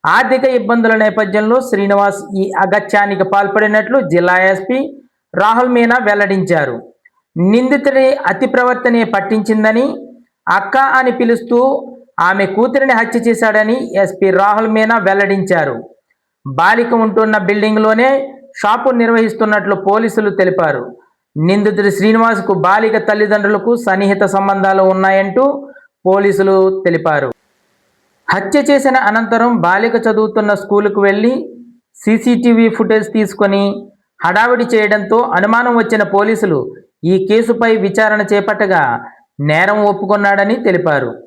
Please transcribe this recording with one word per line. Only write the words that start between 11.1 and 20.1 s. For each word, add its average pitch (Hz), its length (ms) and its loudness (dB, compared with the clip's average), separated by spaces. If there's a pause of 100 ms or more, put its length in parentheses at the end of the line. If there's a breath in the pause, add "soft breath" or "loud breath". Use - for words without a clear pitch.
పిలుస్తూ 240 800 -2 (300)
ఆమె 190 260 0
కూతురిని 262 460 0
హత్య 233 280 0
చేశాడని 226 800 0
ఎస్పీ 190 320 0
రాహుల్ 208 380 2
మీనా 220 300 0
వెల్లడించారు. 185 840 -2 (640)
బాలిక 196 460 0
ఉంటున్న 220 440 0
బిల్డింగ్లోనే 214 960 0 (280)
షాపు 220 280 0
నిర్వహిస్తున్నట్లు 220 840 0
పోలీసులు 214 560 0